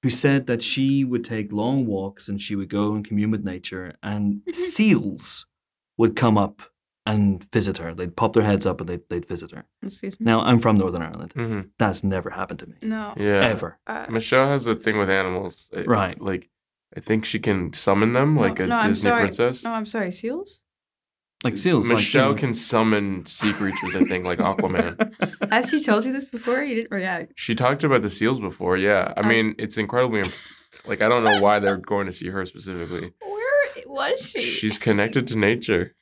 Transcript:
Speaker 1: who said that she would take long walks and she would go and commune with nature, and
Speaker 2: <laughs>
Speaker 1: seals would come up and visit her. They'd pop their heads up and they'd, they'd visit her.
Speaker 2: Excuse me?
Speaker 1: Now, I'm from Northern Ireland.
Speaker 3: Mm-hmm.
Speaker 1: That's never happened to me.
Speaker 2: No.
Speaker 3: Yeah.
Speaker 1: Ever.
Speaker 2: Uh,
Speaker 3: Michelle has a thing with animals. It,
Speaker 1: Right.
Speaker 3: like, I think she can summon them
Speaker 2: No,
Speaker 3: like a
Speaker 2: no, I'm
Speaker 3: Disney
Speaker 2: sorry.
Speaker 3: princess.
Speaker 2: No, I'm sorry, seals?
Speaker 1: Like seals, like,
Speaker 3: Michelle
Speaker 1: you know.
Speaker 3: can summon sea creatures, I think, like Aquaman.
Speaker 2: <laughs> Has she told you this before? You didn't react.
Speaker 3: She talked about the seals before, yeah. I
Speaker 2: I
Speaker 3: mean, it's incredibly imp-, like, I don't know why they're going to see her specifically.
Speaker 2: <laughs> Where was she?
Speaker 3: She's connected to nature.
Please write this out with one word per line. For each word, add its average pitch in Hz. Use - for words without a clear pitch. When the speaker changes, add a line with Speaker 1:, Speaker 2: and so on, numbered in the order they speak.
Speaker 1:
who 131
said 139
that 117
she 135
would 123
take 107
long 120
walks 101
and 98
she -
would 98
go 104
and 107
commune 107
with 107
nature, 90
and 101
Speaker 2:
<laughs> 359
Speaker 1:
seals 214
would 110
come 110
up 101
and 101
visit 101
her. 82
They'd 87
pop 113
their 110
heads 101
up 90
and 85
they'd, 87
they'd 87
visit 82
her. -
Speaker 2:
Excuse 196
me? 113
Speaker 1:
Now, 113
I'm 120
from 113
Northern 90
Ireland. 80
Speaker 3:
Mm-hmm. 113
Speaker 1:
That's 101
never 95
happened 92
to -
me. -
Speaker 2:
No. 220
Speaker 3:
Yeah. 104
Speaker 1:
Ever. 104
Speaker 2:
Uh, -
Speaker 3:
Michelle 123
has 135
a 113
thing 110
with 98
animals. 95
It, -
Speaker 1:
Right. 98
Speaker 3:
like, 95
I -
think 110
she -
can 98
summon 104
them 143
Speaker 2:
No, 135
Speaker 3:
like 113
a 92
Speaker 2:
no, 240
I'm 226
Speaker 3:
Disney -
Speaker 2:
sorry. 240
Speaker 3:
princess. 127
Speaker 2:
No, 233
I'm 220
sorry, 214
seals? 285
Speaker 1:
Like 113
seals, 135
like, 117
Speaker 3:
Michelle 131
Speaker 1:
you 143
know. 107
Speaker 3:
can 127
summon 104
sea -
creatures, 95
I 92
think, 90
like 87
Aquaman. 95
Speaker 2:
<laughs> -
Has 247
she 302
told 226
you 262
this 277
before? 240
You 269
didn't 226
react. 185
Speaker 3:
She -
talked 135
about 135
the 104
seals 117
before, 92
yeah. 95
I -
Speaker 2:
I 107
Speaker 3:
mean, 110
it's 110
incredibly 113
imp-, 92
like, -
I 107
don't 120
know 104
why 101
they're 98
going 98
to 90
see 87
her 95
specifically. 90
Speaker 2:
<laughs> -
Where 466
was 277
she? -
Speaker 3:
She's -
connected 113
to 113
nature. 101